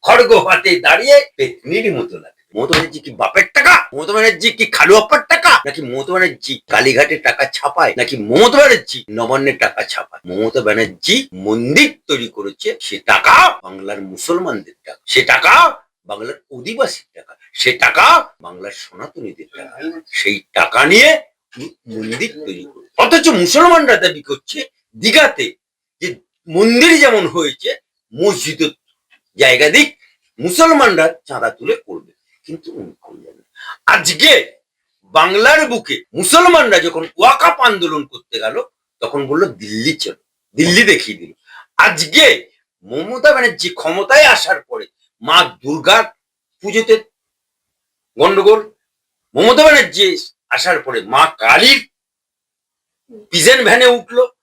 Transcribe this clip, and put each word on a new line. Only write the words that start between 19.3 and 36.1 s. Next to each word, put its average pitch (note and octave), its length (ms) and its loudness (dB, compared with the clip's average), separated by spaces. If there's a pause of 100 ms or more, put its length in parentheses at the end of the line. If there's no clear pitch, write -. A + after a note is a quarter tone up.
টাকা। - 180 -20 (460)
সেই G2+ 180 -4 (200)
টাকা - 220 -4 (120)
নিয়ে C4 180 4 (840)
মন্দির A2+ 360 -10 (160)
তৈরি - 260 -14
করে, - 140 -20 (160)
অথচ E4 240 2 (160)
মুসলমানরা D4 640 4
দাবি D3+ 240 -4
করছে C#3 300 -12 (440)
দীঘাতে A3+ 440 0 (560)
যে F#3 60 -8 (480)
মন্দির A#3+ 360 2 (120)
যেমন A3+ 200 2 (100)
হয়েছে D#3 360 -6 (440)
মসজিদে D#3 560 -4 (680)
জায়গা C3 340 4
দিক, - 280 2 (400)
মুসলমানরা F#3+ 760 2 (100)
চাঁদা A#2 260 -6
তুলে - 260 -6 (100)
করবে, - 260 -18 (320)
কিন্তু - 280 -18
উনি - 280 -18
করলেন - 360 -20
না। - 60 -20 (440)
আজকে F#3+ 760 0 (420)
বাংলার A3 640 0
বুকে - 360 -8 (100)